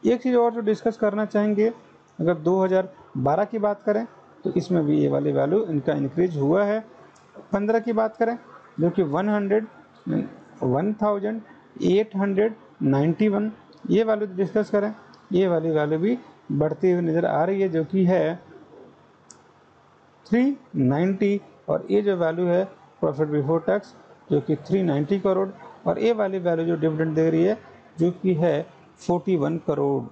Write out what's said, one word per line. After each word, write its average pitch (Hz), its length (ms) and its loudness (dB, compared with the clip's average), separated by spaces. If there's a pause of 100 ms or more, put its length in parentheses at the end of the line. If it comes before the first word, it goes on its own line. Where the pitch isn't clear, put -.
एक 240 160 2
चीज़ 254 140 0
और 233 180 4
जो 233 80 -6
discuss 214 360 -2
करना 208 280 -2
चाहेंगे, 208 480 0 (460)
अगर 170 140 2
दो 175 300 2
हज़ार 185 300 0 (240)
बारह 143 280 0
की 220 140 -6
बात 208 240 -2
करें 214 220 -2 (380)
तो - 80 -4
इसमें 170 340 0
भी 151 140 2
ये 143 80 2
वाली 139 240 0
value 143 340 0
इनका 156 280 -2
increase 151 440 -2
हुआ 151 260 2
है। 208 160 0 (760)
पन्द्रह 208 260 0
की 233 140 -4
बात 220 240 -2
करें 233 200 -2 (420)
जो 165 100 2
कि 175 140 0
वन 165 260 -2
हंड्रेड, 208 380 0 (960)
वन 147 300 0
थाउजेंड 208 480 -2 (400)
एट 202 340 0
हंड्रेड 202 400 0 (260)
नाइंटी 151 460 2
वन, 208 240 0 (380)
ये 202 140 4
value 214 240 0
discuss 190 420 -2
करें, 208 240 0 (380)
ये 190 160 2
वाली 165 240 0
value 156 280 0
भी 220 180 0 (340)
बढ़ती 151 400 0
हुई 175 100 2
नज़र 170 240 0
आ 147 180 2
रही 196 180 0
है 190 80 0
जो 160 140 0
कि 190 220 2
है 170 300 2 (1900)
थ्री 254 320 2 (180)
नाइंटी, 190 680 0 (280)
और 156 220 -2
ये 202 100 2
जो 202 140 0
value 170 300 0
है 180 220 2 (360)
profit 151 260 -2
before 147 300 0 (100)
tax 202 180 -2 (440)
जो 147 100 2
कि 151 140 -2
थ्री 185 280 -2
नाइंटी 151 360 0
करोड़, 190 300 0 (380)
और - 120 -2
ये 233 140 2
वाली 196 260 -2
value 170 260 0
जो 170 100 0
dividend 156 400 0
दे 160 140 2
रही 160 140 2
है 208 140 2 (420)
जो 170 120 2
कि 185 220 0
है 156 340 0 (400)
फ़ोर्टी 180 280 0
वन 156 220 -2
करोड़। 139 540 -2